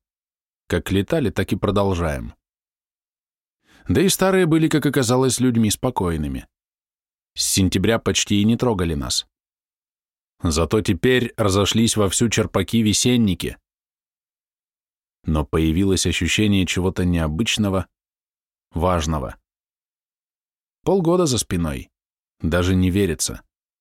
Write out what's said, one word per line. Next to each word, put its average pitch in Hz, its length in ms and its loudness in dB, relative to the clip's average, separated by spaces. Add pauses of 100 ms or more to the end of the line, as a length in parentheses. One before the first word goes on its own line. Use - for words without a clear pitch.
(680)
Как - 240 -2
летали, 101 380 0
так - 240 -4
и 101 40 2
продолжаем. 90 760 -2 (1500)
Да 95 140 2
и 190 80 2
старые 185 380 2
были, 160 220 2
как 147 180 0
оказалось, 127 540 0
людьми 117 300 2
спокойными. 82 800 -4 (840)
С - 80 -4
сентября 98 560 2
почти 101 420 0
и 104 60 2
не 117 100 2
трогали 92 380 -2
нас. 64 320 -6 (1160)
Зато 82 380 0
теперь 120 560 0
разошлись 101 580 2
вовсю 107 360 0
черпаки-весенники. 107 1300 0 (1700)
Но 78 200 0
появилось 85 600 0
ощущение 95 580 0
чего-то 92 400 -2
необычного, 87 840 -2 (840)
важного. 80 680 -2 (1500)
Полгода 180 440 2
за 127 100 -2
спиной. 82 540 -4 (500)
Даже 90 340 0
не 92 140 2
верится. 87 560 -2 (360)